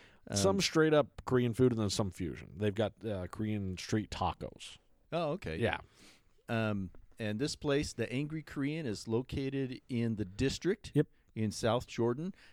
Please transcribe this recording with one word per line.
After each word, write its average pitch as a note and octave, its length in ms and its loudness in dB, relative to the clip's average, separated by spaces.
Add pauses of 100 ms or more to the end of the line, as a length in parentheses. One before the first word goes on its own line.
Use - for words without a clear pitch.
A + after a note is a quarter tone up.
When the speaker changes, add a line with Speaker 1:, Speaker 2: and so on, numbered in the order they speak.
(340)
Speaker 1:
Some G3 220 4
Speaker 2:
Um, G3 60 2
Speaker 1:
straight D#3 340 4
up - 300 2
Korean B2 280 2
food B2+ 200 6
and A2 60 0
then G#2 120 2
some G2+ 180 0
fusion. D#2+ 380 -6 (100)
They've G#2 160 2
got, G#2 200 0 (140)
uh, F#2 220 -4
Korean G#2 480 -2
street A2 320 -2
tacos. - 680 -4 (360)
Speaker 2:
Oh, D#3 200 -2
okay. D#2+ 260 -6
Speaker 1:
Yeah. - 180 2 (720)
Speaker 2:
Um, G#2+ 400 0 (300)
and G#2+ 180 -2
this D3 180 -2
place, C#3+ 380 0
the A2+ 180 -4
Angry D3+ 300 -4
Korean, D3 460 -4
is G#2 200 -6
located C3 720 -2 (100)
in A#2 260 0
the G2+ 100 -2
District B2+ 680 0
Speaker 1:
Yep. D3+ 140 4 (280)
Speaker 2:
in A2 140 0
South A#2 380 0
Jordan, B2+ 460 0 (200)